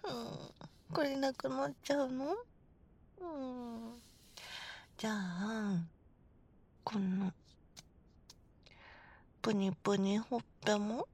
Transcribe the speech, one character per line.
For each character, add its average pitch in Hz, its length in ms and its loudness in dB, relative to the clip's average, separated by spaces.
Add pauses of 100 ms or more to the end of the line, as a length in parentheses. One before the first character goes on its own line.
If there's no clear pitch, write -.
う 427 80 -4
ん。 233 260 -6 (560)
こ 330 100 4
れ 277 140 2
な 269 160 2
く - 160 -4
な 269 180 0
っ 285 60 -4 (100)
ち - 80 0
ゃ 285 120 6
う 254 80 0
の？ 277 240 0 (840)
う 370 60 -10
ん。 240 760 -8 (960)
じ 220 100 -2
ゃ 220 60 2
あ、 202 640 0 (1040)
こ 214 160 0
の、 190 320 0 (2000)
プ 220 120 2
ニ 196 200 4
プ 202 240 4
ニ 196 220 4
ほ 233 180 -2
っ 233 40 -2 (240)
ぺ 214 120 6
も？ 214 360 0